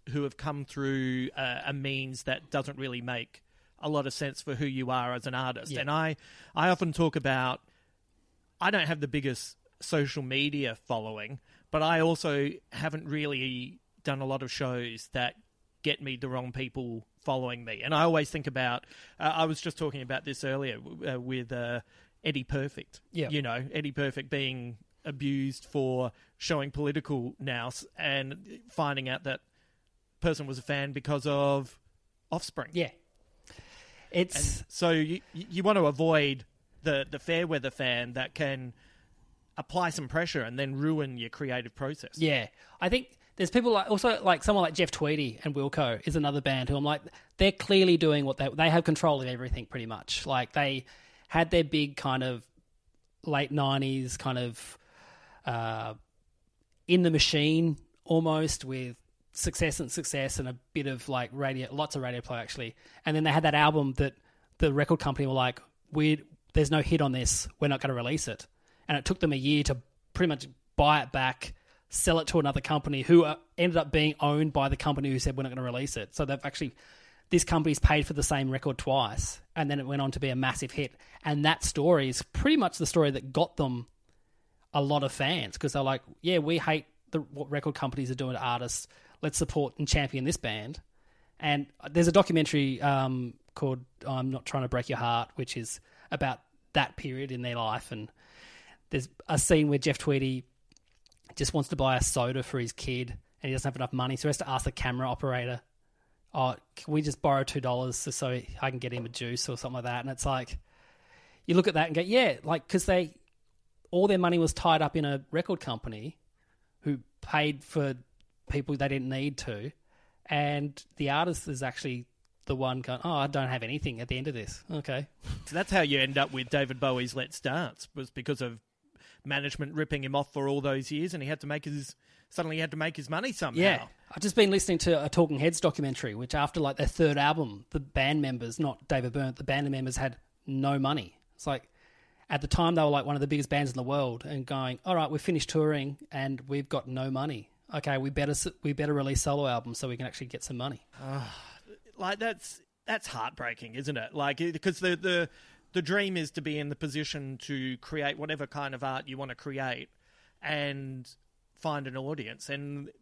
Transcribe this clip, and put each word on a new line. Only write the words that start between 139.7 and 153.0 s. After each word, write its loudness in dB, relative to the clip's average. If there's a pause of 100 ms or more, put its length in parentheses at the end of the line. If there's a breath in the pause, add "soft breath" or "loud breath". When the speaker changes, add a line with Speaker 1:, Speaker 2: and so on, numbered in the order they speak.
Speaker 2:
members -2
had -2 (300)
no 2
money. -2 (160)
It's -12
like, -4 (640 soft breath)
at 0
the -6
time, 4
they 6
were, 6
like, 2
one -2
of -2
the 0
biggest 0
bands 2
in -6
the -2
world -2
and -6
going, -4
"All 2
right, 2
we've -2
finished 0
touring 2 (120)
and -4
we've -4
got -4
no -4
money. -4 (240)
Okay, 0
we -2
better -2
s-, -2 (140)
we 0
better 0
release 0
solo 0
albums -4
so -6
we -6
can -6
actually -10
get -12
some -8
money." -8 (160)
Speaker 1:
Ah, -6 (640 loud breath)
like, -4
that's, -6 (240)
that's -4